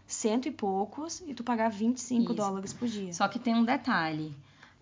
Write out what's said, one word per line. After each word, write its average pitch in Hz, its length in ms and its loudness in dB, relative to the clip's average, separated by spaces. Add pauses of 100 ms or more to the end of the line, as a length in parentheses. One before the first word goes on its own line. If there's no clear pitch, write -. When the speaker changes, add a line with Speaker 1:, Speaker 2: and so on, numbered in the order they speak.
Speaker 1:
cento 240 400 0
e 311 40 -4
poucos 208 760 -2
e 285 60 -8
tu 240 100 -8
pagar 226 280 2
vinte 220 260 2
e - 40 -8
cinco 233 320 2
Speaker 2:
Isso. - 20 -2
Speaker 1:
dólares 196 400 -2
por 247 120 -4
dia. 202 280 -4
Speaker 2:
Só 196 140 2
que 240 100 -4
tem 233 160 2
um 233 100 6
detalhe. 160 720 0 (460)